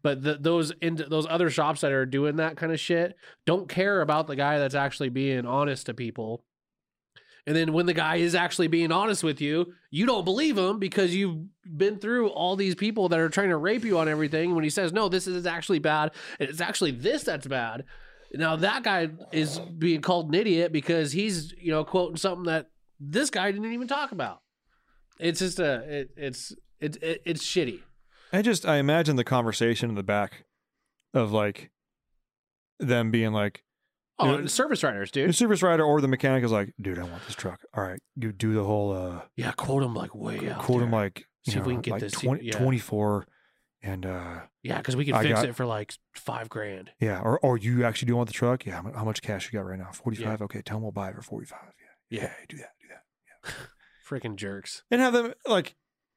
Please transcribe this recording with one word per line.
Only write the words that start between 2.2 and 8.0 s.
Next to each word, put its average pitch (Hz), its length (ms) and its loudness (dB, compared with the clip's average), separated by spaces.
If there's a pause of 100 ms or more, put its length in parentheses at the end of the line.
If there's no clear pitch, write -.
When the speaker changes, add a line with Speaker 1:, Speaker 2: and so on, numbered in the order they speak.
Speaker 1:
that 160 200 0
kind 160 160 -2
of 156 80 -2
shit 175 360 2 (300)
don't 175 220 0
care 190 340 2
about 151 240 2
the 147 100 -6
guy 143 220 2
that's 135 160 0
actually 139 360 0
being 131 360 0
honest 139 400 0
to 117 80 -6
people. 113 500 -8 (1040)
And 151 60 2
then 160 180 4
when 170 140 4
the 175 80 4
guy 160 220 2